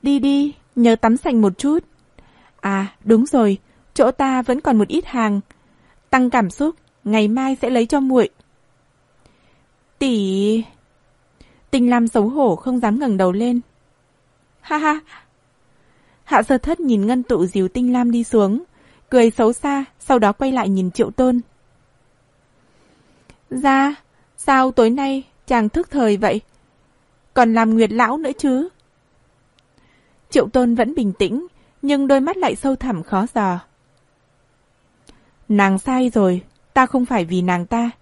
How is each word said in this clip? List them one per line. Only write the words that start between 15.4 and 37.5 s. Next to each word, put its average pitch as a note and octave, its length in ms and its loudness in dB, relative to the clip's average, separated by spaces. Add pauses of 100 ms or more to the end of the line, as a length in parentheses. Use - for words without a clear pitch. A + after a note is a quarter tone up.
Hạ A#3 200 2
Sơ B3+ 140 0
Thất D4+ 220 -4
nhìn A#3 260 0
Ngân B3 180 -2
Tụ F#3+ 220 0
dìu F#3 220 -2
Tinh B3 260 -2
Lam B3 180 0
đi A#3 120 0
xuống, A3 400 0 (460)
cười A#3 220 4
xấu A#3 220 0
xa, C#4 320 -4 (140)
sau C4 200 0
đó G#3 120 2
quay C4+ 200 -4
lại A3+ 180 -2
nhìn F#3 220 -2
Triệu - 200 -2
Tôn. B3+ 300 0 (2000)
"Ra, C4+ 460 0 (420)
sao C4 340 2
tối A3+ 180 4
nay C4+ 340 -2 (220)
chàng A3+ 240 0
thức - 220 -6
thời A3 260 2
vậy? G#3+ 240 0 (920)
Còn A#3 200 4
làm A3 200 2
Nguyệt A3 180 2
Lão A#3 260 -2
nữa D4 200 -6
chứ?" C#4 320 -2 (1600)
Triệu - 180 2
Tôn A#3+ 280 0
vẫn B3 200 -2
bình G#3+ 240 -2
tĩnh, A#3 280 -4 (340)
nhưng C#4 260 -2
đôi C4+ 140 4
mắt E4+ 160 -4
lại F4+ 180 -2
sâu C4+ 200 -4
thẳm A3 280 -6
khó G3+ 220 -2 (100)
dò. F#3+ 240 -2 (1900)
"Nàng G3 300 2
sai B3+ 300 -2
rồi, F#3 320 0 (320)
ta C4 120 4
không B3 200 -2
phải A3 200 -2
vì F3+ 160 -2
nàng F3+ 240 -2